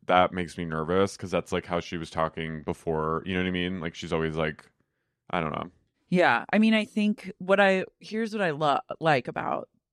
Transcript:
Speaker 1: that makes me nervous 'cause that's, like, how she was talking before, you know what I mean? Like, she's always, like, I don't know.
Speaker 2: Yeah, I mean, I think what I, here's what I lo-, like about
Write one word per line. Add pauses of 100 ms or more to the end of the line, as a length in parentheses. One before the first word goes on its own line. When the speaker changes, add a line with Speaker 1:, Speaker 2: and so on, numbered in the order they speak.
Speaker 1:
that
makes
me
nervous
'cause
that's,
like,
how
she
was
talking
before,
you
know
what
I
mean?
Like,
she's
always,
like, (640)
I
don't
know. (400)
Speaker 2:
Yeah,
I
mean,
I
think
what
I, (160)
here's
what
I
lo-, (180)
like
about (240)